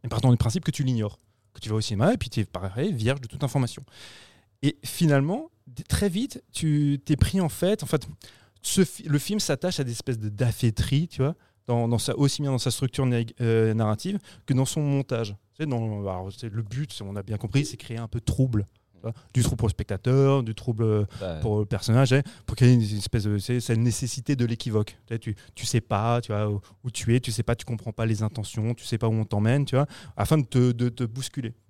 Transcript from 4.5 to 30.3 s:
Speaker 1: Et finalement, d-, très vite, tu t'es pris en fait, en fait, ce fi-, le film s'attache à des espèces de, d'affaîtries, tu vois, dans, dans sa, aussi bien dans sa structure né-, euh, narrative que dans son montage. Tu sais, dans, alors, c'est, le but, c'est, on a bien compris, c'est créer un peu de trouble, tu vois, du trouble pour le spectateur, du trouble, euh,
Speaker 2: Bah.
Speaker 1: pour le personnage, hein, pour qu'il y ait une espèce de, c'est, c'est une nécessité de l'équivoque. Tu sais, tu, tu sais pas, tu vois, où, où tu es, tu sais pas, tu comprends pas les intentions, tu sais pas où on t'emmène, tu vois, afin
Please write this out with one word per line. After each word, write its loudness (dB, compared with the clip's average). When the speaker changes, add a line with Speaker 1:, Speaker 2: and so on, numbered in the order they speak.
Speaker 1:
Et 2
finalement, 2
d-, -16
très 0
vite, -4
tu 0
t'es 2
pris 2
en 2
fait, 0
en -10
fait, -2
ce 2
fi-, -6
le 0
film -2
s'attache -2
à 0
des -4
espèces -4
de, -6
d'affaîtries, 0
tu -4
vois, 0
dans, 2
dans 2
sa, -2
aussi 2
bien 0
dans 0
sa 0
structure -2
né-, 0
euh, 4
narrative 0
que 2
dans 4
son -4
montage. -2
Tu -6
sais, -2
dans, -2
alors, -6
c'est, -10
le -4
but, -6
c'est, -12
on -10
a -6
bien -6
compris, 0
c'est -8
créer -10
un -8
peu -6
de -20
trouble, 2
tu -20
vois, -6
du 4
trouble 0
pour 2
le 2
spectateur, 2
du -4
trouble, -2
euh, 2
Speaker 2:
Bah. -6
Speaker 1:
pour 0
le 0
personnage, 4
hein, 4
pour -4
qu'il 6
y 10
ait 10
une 6
espèce -2
de, 0
c'est, -2
c'est 0
une 2
nécessité -2
de 2
l'équivoque. -2
Tu -8
sais, -4
tu, -6
tu -8
sais 2
pas, 0
tu -6
vois, 0
où, -2
où -6
tu 0
es, 4
tu -6
sais -2
pas, 0
tu -8
comprends -6
pas -2
les 2
intentions, -2
tu -14
sais -2
pas 0
où 2
on 0
t'emmène, 2
tu 0
vois, 2
afin 2